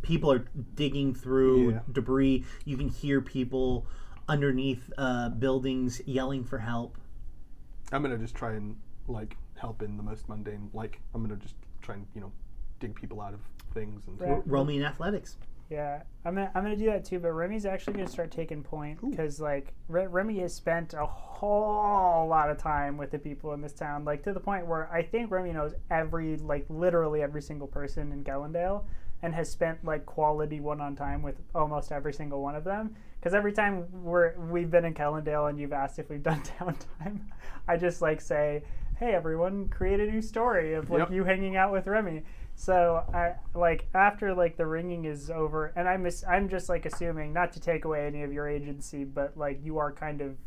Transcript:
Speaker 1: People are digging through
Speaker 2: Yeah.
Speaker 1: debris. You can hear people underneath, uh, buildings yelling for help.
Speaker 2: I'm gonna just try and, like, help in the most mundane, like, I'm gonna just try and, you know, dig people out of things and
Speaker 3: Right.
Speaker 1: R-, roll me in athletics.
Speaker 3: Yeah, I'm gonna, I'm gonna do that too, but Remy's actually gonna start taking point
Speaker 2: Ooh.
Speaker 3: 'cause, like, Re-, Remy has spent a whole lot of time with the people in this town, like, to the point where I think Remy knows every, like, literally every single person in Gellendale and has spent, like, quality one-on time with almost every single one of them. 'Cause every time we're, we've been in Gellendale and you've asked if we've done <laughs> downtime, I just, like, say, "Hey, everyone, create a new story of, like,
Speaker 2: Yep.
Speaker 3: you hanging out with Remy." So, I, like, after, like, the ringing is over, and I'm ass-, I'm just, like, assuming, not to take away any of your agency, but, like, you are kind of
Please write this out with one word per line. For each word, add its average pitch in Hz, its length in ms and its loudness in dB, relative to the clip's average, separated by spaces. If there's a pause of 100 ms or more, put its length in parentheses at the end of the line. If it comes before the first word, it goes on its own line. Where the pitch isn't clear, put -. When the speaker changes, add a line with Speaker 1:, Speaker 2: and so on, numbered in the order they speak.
Speaker 1:
People 160 300 4
are 123 140 6 (300)
digging 139 380 2
through 131 580 6
Speaker 2:
Yeah. 110 80 2 (120)
Speaker 1:
debris. 131 540 4 (180)
You 139 140 -4
can 143 100 0
hear 139 320 2
people 131 640 0 (440)
underneath, 135 680 2
uh, 123 320 0
buildings 131 760 0
yelling 131 380 -2
for 131 140 -4
help. 117 380 -4 (960)
Speaker 2:
I'm 139 100 0
gonna 131 160 0
just 113 180 -4
try 113 180 -4
and, 104 240 -6 (300)
like, 110 280 -6 (200)
help - 260 -6
in 104 160 -4
the 101 60 -6
most 110 260 -6
mundane, 104 440 -6
like, - 280 -6 (120)
I'm 113 80 -2
gonna 104 140 -2
just - 200 -8 (260)
try 107 140 -8
and, 101 180 -10
you 104 80 -10
know, 98 100 -10 (480)
dig - 160 -6
people - 240 -8
out 104 140 -8
of 101 80 -10 (320)
things 107 340 -4
and - 140 -8
Speaker 3:
Right. 139 100 -2
Speaker 1:
R-, - 140 4
roll 135 180 4
me 147 140 0
in 139 60 0
athletics. 170 540 -2 (320)
Speaker 3:
Yeah, 147 340 -4 (200)
I'm 175 120 -2
gonna, 196 200 -2
I'm 190 80 2
gonna 208 140 0
do 214 80 0
that 214 180 2
too, 185 160 -2
but 170 120 0
Remy's 190 340 -2
actually 190 280 -2
gonna 190 140 -2
start 165 240 -4
taking 160 320 -6
point 151 400 -6
Speaker 2:
Ooh. 269 120 -2
Speaker 3:
'cause, 151 260 -2
like, 143 320 -2 (160)
Re-, 180 180 2
Remy 196 320 0
has 175 140 -2
spent 165 400 -2
a 151 120 -2
whole 208 1200 4
lot 156 220 6
of 147 80 0
time 143 380 0
with 143 160 -6
the 147 80 -4
people 147 340 -8
in 143 80 -6
this 147 120 -8
town, 147 320 -6
like, 147 180 -2
to 202 100 -2
the 190 60 -2
point 190 280 -2
where 160 260 -2
I 170 80 2
think 226 300 -2
Remy 185 220 0
knows 151 200 -2 (160)
every, 160 480 0
like, 151 320 -2
literally 160 520 2
every 147 200 -4
single 147 260 -8
person 143 460 -2
in 139 100 -4
Gellendale 165 640 0 (360)
and 165 120 -2
has 160 160 -2
spent, 160 360 0
like, 156 200 -2
quality 151 540 0
one-on 147 380 -4
time 143 260 -2
with 139 180 -4 (140)
almost 151 380 2
every 143 200 -2
single 143 280 -4
one 143 140 -4
of 156 100 -4
them. 214 280 -2 (280)
'Cause 175 120 2
every 208 200 4
time 202 340 2 (160)
we're, 170 340 4
we've 170 320 0
been 170 140 8
in 165 100 0
Gellendale 151 560 0
and 147 80 -4
you've 143 140 -4
asked 143 260 -2
if 160 120 -8
we've 147 120 -6
done 156 200 2
<laughs> - 180 -8
downtime, 180 640 -4 (480)
I 170 80 4
just, 175 240 2
like, 156 180 2
say, 147 440 0 (340)
"Hey, 240 160 2
everyone, 175 560 2
create 190 320 4
a 214 100 2
new 220 100 2
story 214 520 2
of, 156 160 -2
like, 175 100 4
Speaker 2:
Yep. 170 120 2
Speaker 3:
you 185 120 2
hanging 190 320 2
out 190 160 6
with 190 160 2
Remy." 190 380 0 (300)
So, 170 480 6 (100)
I, 175 220 2 (220)
like, 165 380 4
after, 202 400 6
like, 175 220 4
the 165 100 2
ringing 170 380 -2
is 151 260 -6
over, 156 360 0 (100)
and 180 100 2
I'm 185 180 2
ass-, 175 220 -2
I'm 190 220 4
just, 185 200 -2
like, 170 160 2
assuming, 156 480 -2
not 175 200 2
to 160 80 -10
take 160 240 0
away 151 200 0
any 147 180 -2
of 143 100 -4
your 147 160 -2
agency, 143 560 -4
but, 139 320 -4
like, 143 260 -2
you 156 160 -2
are 147 120 0
kind 147 300 -6
of 135 260 -6